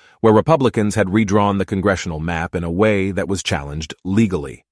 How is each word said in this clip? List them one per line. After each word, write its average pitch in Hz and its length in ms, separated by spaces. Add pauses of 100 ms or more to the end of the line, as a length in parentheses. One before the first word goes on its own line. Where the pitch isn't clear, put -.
(220)
where 110 120
Republicans 110 600
had 101 180
redrawn 101 460
the 95 80
congressional 92 540
map 82 340
in 85 100
a 85 60
way 98 400
that 90 180
was 95 140
challenged 76 600
legally. 90 680